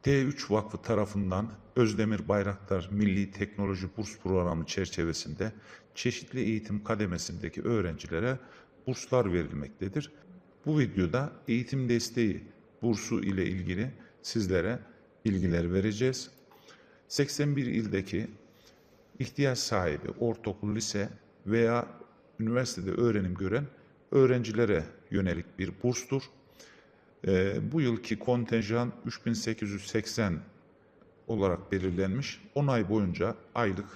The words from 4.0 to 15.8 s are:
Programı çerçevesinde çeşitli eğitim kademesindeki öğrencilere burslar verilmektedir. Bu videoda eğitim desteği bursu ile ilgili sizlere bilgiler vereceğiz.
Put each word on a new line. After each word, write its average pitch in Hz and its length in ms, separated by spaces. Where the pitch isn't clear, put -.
Programı 87 480
çerçevesinde 85 880
çeşitli - 440
eğitim 107 440
kademesindeki 98 800
öğrencilere 104 800
burslar 123 460
verilmektedir. 87 760
Bu 151 140
videoda 95 520
eğitim 123 420
desteği 117 540
bursu 110 380
ile 95 260
ilgili 92 460
sizlere 95 580
bilgiler 87 480
vereceğiz. 110 580